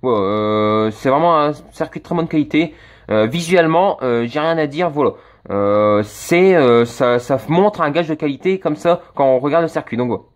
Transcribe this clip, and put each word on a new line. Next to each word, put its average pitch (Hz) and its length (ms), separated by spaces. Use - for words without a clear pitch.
Bon, 127 140
euh, 107 760
c'est 131 180
vraiment 160 280
un 151 140
circuit - 280
de - 40
très - 100
bonne 165 120
qualité. 147 480
Euh, 107 160
visuellement, 170 720
euh, 120 260
j'ai 127 140
rien 165 160
à 156 100
dire, 156 220
voilà. 139 240
Euh, 104 540
c'est, 180 520
euh, 120 300
ça, 123 320
ça 131 180
montre 185 340
un 151 80
gage 156 180
de 160 60
qualité 156 440
comme 151 180
ça 170 260
quand 139 120
on 131 120
regarde 147 240
le 160 60
circuit, 147 300
donc 123 100
voilà. 110 140